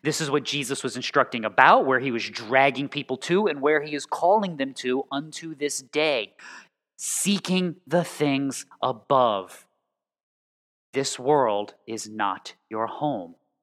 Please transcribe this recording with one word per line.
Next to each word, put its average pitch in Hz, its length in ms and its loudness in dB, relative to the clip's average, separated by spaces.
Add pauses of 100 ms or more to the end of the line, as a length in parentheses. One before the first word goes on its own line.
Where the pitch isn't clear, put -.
This 156 200 -2
is 143 80 -4
what 139 140 0
Jesus 139 380 -4
was 127 140 -4
instructing 123 480 0
about, 143 400 8
where 131 160 2
he 135 100 -4
was 113 180 -4
dragging 131 600 0
people 135 300 -6
to, 196 280 0
and 147 140 -2
where 147 220 4
he 151 120 -8
is 143 120 -6
calling 185 500 2
them 135 180 -4
to 127 380 -2
unto 156 420 -10
this 143 260 -4
day, 139 540 -2 (600)
seeking 185 800 -2 (100)
the 170 180 0
things 139 600 -2 (160)
above. 117 840 2 (1300)
This 135 260 -4
world 123 560 0 (120)
is 110 220 -10
not 104 460 -6 (160)
your 110 160 -4
home. 120 500 -6 (260)